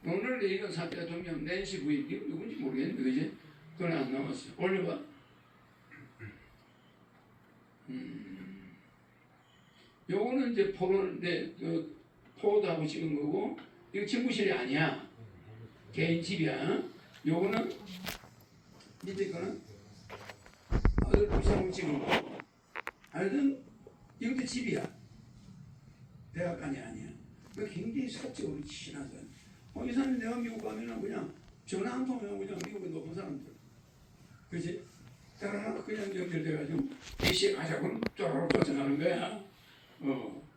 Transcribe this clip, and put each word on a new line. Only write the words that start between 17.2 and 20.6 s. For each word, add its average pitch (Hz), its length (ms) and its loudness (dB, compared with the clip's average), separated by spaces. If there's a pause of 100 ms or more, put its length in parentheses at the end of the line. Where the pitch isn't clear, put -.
요거는 175 460 4 (1300)
밑에 185 280 -2
거는 175 300 -4 (1400)